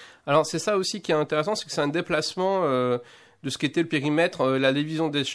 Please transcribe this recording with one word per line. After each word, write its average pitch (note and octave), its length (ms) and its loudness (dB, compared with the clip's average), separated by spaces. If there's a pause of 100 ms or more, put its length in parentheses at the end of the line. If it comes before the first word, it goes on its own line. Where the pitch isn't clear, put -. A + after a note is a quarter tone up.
(280)
Alors, D3 180 6
c'est D#3+ 140 -4
ça G#3 180 0
aussi F#3 240 -4
qui - 100 -2
est D#3+ 40 4
intéressant, D3+ 400 0
c'est - 100 -6
que - 60 -14
c'est D#3+ 100 -2
un C#3+ 60 2
déplacement, F3 760 -2
euh, B2 360 2 (420)
de C#3+ 80 -6
ce - 80 -6
qu'était D3+ 240 0
le E3 60 -2
périmètre, D#3 540 0
euh, C3 180 2
la C3+ 120 4
division D#3 360 -2
des, D3 160 -2 (120)